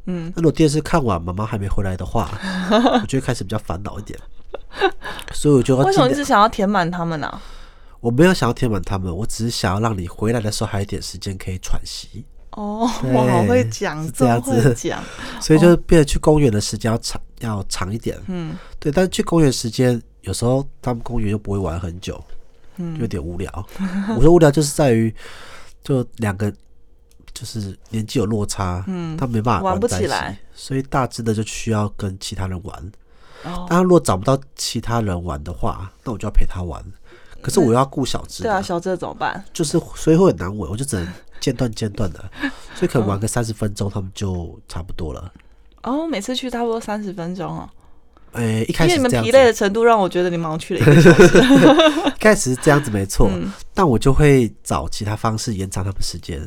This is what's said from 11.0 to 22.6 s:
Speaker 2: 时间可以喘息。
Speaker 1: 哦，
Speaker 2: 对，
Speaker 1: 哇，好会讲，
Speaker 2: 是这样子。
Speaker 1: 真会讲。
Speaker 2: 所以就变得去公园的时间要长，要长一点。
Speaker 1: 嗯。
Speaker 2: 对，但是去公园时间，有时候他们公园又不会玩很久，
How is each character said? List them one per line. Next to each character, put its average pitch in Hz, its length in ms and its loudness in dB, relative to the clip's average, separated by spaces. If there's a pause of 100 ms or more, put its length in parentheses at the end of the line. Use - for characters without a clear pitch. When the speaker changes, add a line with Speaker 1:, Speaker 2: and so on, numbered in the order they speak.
Speaker 2:
时 - 180 -12
间 95 180 -8
可 92 140 -10
以 92 80 -6
喘 - 260 0
息。 - 400 -12 (280)
Speaker 1:
哦， 214 380 -2 (120)
Speaker 2:
对， 127 100 0
Speaker 1:
哇， - 140 4
好 - 180 4
会 - 240 4
讲， 156 340 -6
Speaker 2:
是 160 80 -6
这 - 160 2
样 120 160 2
子。 185 100 -4
Speaker 1:
真 113 120 4
会 120 100 6
讲。 - 300 -6 (340)
Speaker 2:
所 - 160 4
以 156 40 6
就 175 180 8
变 - 220 4
得 151 60 8
去 - 140 0
公 156 220 4
园 139 100 6
的 104 80 0
时 104 200 -4
间 117 120 0
要 110 60 0
长， - 240 -6 (200)
要 110 280 -6
长 - 240 -6
一 113 60 -6
点。 - 280 -6
Speaker 1:
嗯。 170 300 -8 (220)
Speaker 2:
对， 156 120 -2
但 185 140 2
是 185 60 0
去 - 120 -2
公 165 200 2
园 139 100 6
时 - 160 -4
间， 123 320 0 (220)
有 98 100 -6
时 117 140 -2
候 135 200 0 (140)
他 123 140 -4
们 117 80 -8
公 117 180 -2
园 107 100 0
又 107 80 -2
不 101 140 -6
会 101 60 -2
玩 85 200 -4
很 87 220 -8
久， - 180 -10 (600)